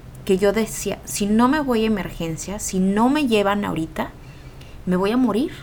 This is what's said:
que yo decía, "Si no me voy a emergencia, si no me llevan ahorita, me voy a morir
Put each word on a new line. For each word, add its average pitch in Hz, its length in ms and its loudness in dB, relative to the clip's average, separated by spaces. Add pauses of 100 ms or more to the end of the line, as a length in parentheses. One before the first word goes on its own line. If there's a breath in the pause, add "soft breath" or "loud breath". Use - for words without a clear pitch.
(240)
que 190 140 4
yo 202 160 4
decía, 214 500 -4
"Si - 220 -4
no 220 220 4
me 302 120 2
voy 240 240 2
a 220 40 2
emergencia, 180 720 -4
si - 220 -4
no 202 300 4
me 302 160 2
llevan 208 400 2
ahorita, 165 460 -4 (760 loud breath)
me 180 100 2
voy 196 140 2
a 247 80 2
morir 254 340 2 (100)